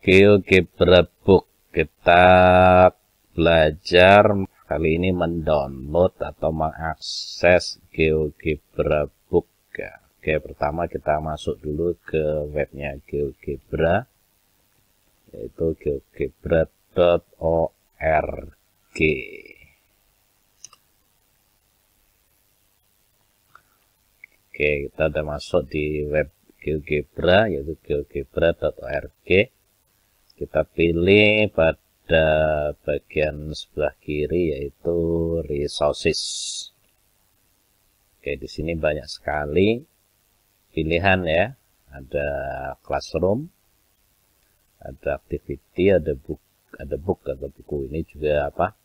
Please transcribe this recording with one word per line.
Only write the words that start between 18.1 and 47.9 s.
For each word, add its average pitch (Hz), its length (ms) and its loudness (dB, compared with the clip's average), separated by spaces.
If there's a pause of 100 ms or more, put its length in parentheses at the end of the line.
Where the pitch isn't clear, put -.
Oke, 73 160 0 (160)
kita 78 240 -2
udah 76 160 -6
masuk 73 400 -4
di 76 400 -4
web 73 240 -2 (320)
GeoGebra, 78 880 0
yaitu 76 320 -6
geogebra 73 720 -4
dot - 240 -6
org. - 500 -10 (1080)
Kita 76 320 -4
pilih 98 840 2
pada 80 760 0 (560)
bagian 76 720 -6
sebelah 73 460 -6
kiri, 76 580 -4
yaitu 73 400 -6 (500)
resources. 73 760 -4 (2000)
Oke, 69 200 -8
di - 100 -14
sini 80 260 -8
banyak 76 360 -4
sekali 76 680 -2 (960)
pilihan, 87 480 0
ya. 87 320 0 (400)
Ada 67 340 -6 (540)
classroom, 90 640 -4 (1400)
ada 69 400 -8
activity, 87 720 -2
ada 76 240 -2
book, 73 240 -14 (400)
ada 69 160 -8
book 85 320 -6
atau 67 160 -10
buku. 69 400 -10
Ini 76 240 -8